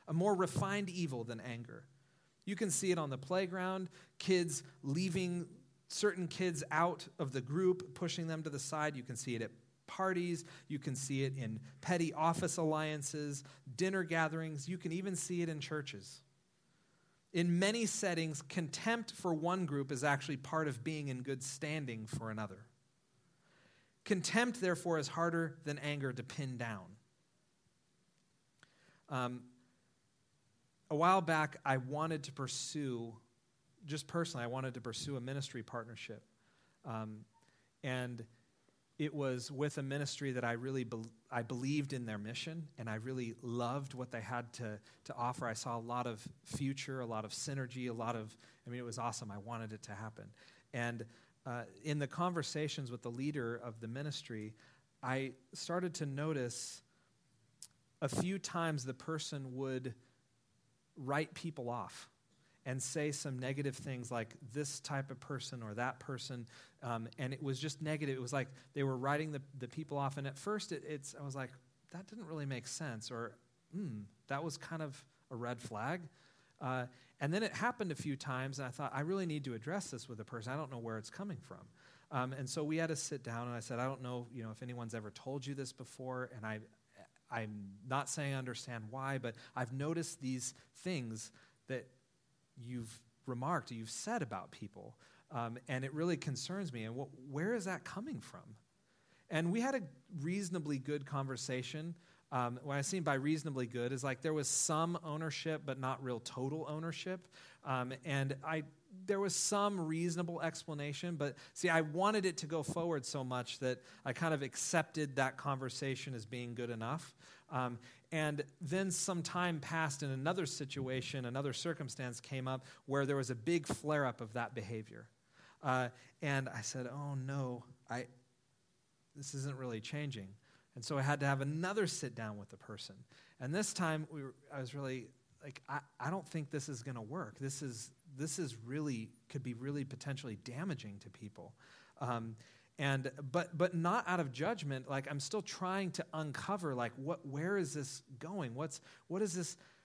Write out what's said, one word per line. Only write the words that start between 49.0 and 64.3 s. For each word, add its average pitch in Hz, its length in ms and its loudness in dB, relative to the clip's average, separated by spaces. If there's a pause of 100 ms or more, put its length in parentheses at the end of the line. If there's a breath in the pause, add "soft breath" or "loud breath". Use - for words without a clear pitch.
I 101 60 -6
wanted 110 340 -6
it 107 120 -10
to 104 100 -10
happen. 107 320 -8 (480 loud breath)
And, 120 320 0 (400 loud breath)
uh, 120 180 -2 (220)
in 151 140 2
the 143 80 2
conversations 151 840 0
with 120 100 -6
the 120 80 -4
leader 127 460 0
of 113 240 -8
the 113 80 -6
ministry, 117 640 -4 (480 loud breath)
I 131 300 2 (220)
started 180 420 0
to 156 100 0
notice 139 760 0 (1200 soft breath)
a 143 80 4
few 185 280 2
times 160 460 2
the 131 100 -2
person 139 640 -4
would 131 380 0 (1040 soft breath)
write 143 360 0
people 143 360 -4
off 117 400 -6 (560 soft breath)
and 127 180 -2
say 151 280 2
some 135 280 -2
negative 139 380 0
things 123 340 -4
like, 113 240 0 (160)